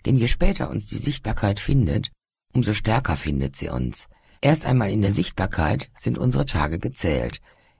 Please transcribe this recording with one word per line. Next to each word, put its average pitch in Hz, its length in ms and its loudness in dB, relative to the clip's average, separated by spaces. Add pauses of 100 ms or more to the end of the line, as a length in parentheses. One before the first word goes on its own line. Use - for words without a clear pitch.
Denn 131 100 4
je 117 100 2
später - 440 2
uns - 160 -6
die - 100 -6
Sichtbarkeit 107 600 -2
findet, 117 520 0 (440)
umso 117 180 2
stärker 107 440 0
findet 67 380 -2
sie - 140 -6
uns. 64 380 -4 (360)
Erst 139 220 4
einmal 127 240 2
in 104 140 0
der 95 80 2
Sichtbarkeit 101 800 -2
sind - 240 -4
unsere 135 300 0
Tage 80 320 -2
gezählt. 73 640 -2 (380)